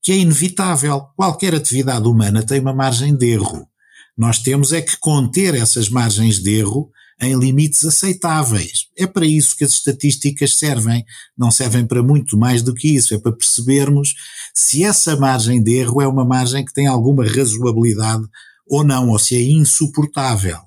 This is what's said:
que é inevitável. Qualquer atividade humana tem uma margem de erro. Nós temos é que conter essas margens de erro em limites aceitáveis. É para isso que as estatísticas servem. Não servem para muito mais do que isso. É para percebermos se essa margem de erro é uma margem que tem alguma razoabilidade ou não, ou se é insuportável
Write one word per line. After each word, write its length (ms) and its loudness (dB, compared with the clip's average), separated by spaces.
que 120 0
é 40 4
inevitável. 840 0
Qualquer 360 0
atividade 540 0
humana 360 2
tem 180 0
uma 120 -2
margem 400 0
de 160 2
erro. 380 -2
Nós 220 0
temos 320 0
é 100 -2
que 160 -4
conter 560 0
essas 360 0
margens 500 0
de 200 0
erro 300 -4
em 180 0
limites 460 2
aceitáveis. 1000 -2
É 120 -2
para 180 -2
isso 320 0
que 60 -2
as 80 0
estatísticas 840 -2
servem. 480 0
Não 140 2
servem 340 0
para 180 0
muito 340 2
mais 240 2
do 120 -2
que 220 -4
isso. 200 0
É 20 -4
para 140 -2
percebermos 840 0
se 300 0
essa 340 0
margem 440 2
de 140 2
erro 260 0
é 60 2
uma 160 0
margem 400 0
que 100 -12
tem 140 0
alguma 380 2
razoabilidade 1000 0
ou 160 0
não, 260 2
ou 100 2
se 160 0
é 60 2
insuportável 1300 0